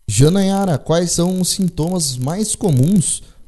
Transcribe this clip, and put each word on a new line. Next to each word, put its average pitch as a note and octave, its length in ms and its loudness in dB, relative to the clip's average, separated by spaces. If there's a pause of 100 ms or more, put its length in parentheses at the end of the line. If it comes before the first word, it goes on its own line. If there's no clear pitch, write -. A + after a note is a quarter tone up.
Janayara, F#3+ 720 2
quais E3+ 340 0
são F3+ 300 0
os F3 80 -2
sintomas E3+ 640 -2
mais E3 380 -4
comuns E3 720 0 (240)